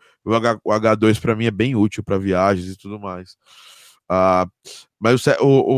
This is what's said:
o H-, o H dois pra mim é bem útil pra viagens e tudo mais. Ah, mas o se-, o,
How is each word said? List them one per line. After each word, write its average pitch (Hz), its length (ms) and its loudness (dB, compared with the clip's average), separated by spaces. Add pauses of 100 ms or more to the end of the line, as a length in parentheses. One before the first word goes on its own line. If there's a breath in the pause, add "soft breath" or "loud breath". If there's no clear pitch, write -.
(240)
o 104 100 -2
H-, 113 300 0
o - 80 0
H 110 240 2
dois 107 240 2
pra 113 160 -2
mim 113 100 -4
é 113 60 -2
bem 117 240 -2
útil 107 260 0
pra 98 160 -4
viagens 95 540 0
e 92 40 -18
tudo 101 220 -16
mais. 92 400 -16 (720 soft breath)
Ah, 92 400 2 (500 loud breath)
mas 113 160 2
o 127 60 2
se-, - 200 0
o, 135 60 2 (320)